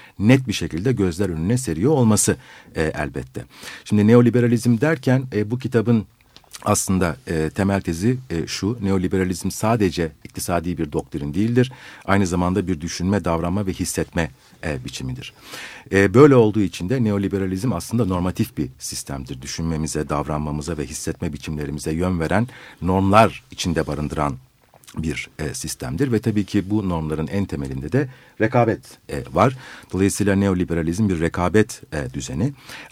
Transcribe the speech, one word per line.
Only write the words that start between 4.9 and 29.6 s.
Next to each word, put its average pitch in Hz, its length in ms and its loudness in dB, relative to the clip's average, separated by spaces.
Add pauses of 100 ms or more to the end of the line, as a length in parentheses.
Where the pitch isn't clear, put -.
e, 104 160 -2
bu 127 80 -4
kitabın 113 460 0 (600)
aslında, 92 520 0 (100)
e, 78 220 -2
temel 98 320 0
tezi, 95 360 -2 (120)
e, 82 180 -4
şu, 107 340 -4
neoliberalizm 95 720 -2
sadece 95 600 0 (120)
iktisadi 85 540 -4
bir 76 140 -4
doktrin 73 420 -6
değildir. 120 380 2 (340)
Aynı 98 220 2
zamanda 90 400 0
bir 85 140 -2
düşünme, 87 440 -2
davranma 87 420 -2
ve 90 60 -4
hissetme, 82 580 -4 (320)
e, 127 220 -6
biçimidir. 127 480 -10 (580)
E, 98 220 4
böyle 139 220 10
olduğu 107 260 4
için 90 280 -2
de 127 140 0
neoliberalizm 98 720 0
aslında 110 320 -2
normatif 92 520 -2
bir 67 120 -4 (100)
sistemdir. 67 600 -10
Düşünmemize, 76 680 -4
davranmamıza 73 680 -4
ve 73 80 -4
hissetme 76 480 -8
biçimlerimize 73 580 -8
yön 87 280 -2
veren 92 280 0 (340)
normlar 98 720 4
içinde 80 360 -2
barındıran 73 500 -4 (600)
bir, 78 320 -6 (100)
e, 76 140 -6
sistemdir 127 580 -4
ve 110 80 2
tabii 104 260 0
ki 95 240 -2
bu 104 200 -2
normların 78 380 -2
en 98 180 -2
temelinde 69 460 -8
de 127 180 0 (320)
rekabet, 113 560 0 (120)
e, 73 140 -8 (100)
var. 120 240 4 (360)